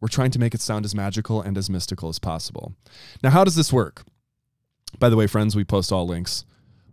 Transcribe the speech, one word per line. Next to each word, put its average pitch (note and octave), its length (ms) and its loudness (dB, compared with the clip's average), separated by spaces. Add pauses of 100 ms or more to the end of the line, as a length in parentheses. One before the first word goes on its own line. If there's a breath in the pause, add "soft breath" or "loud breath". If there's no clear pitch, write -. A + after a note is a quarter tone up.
"We're A2 80 -2
trying C3 240 2
to A#2+ 60 -2
make A#2 160 2
it A2+ 80 -4
sound G#2+ 240 -4
as G2+ 80 -6
magical G#2 480 -2
and G2 160 -4
as G2 120 -4
mystical F2 400 -6
as D#2+ 80 -8
possible." - 560 -8 (480 loud breath)
Now, C3 80 4
how F3 140 8
does F3 120 2
this D#3 160 2
work? A2 320 0 (920)
By B2 120 6
the A2 60 4
way, G#2+ 100 4
friends, G#2+ 300 2
we G#2 80 2
post G2 280 0
all F2+ 140 0
links F2 380 -6 (480)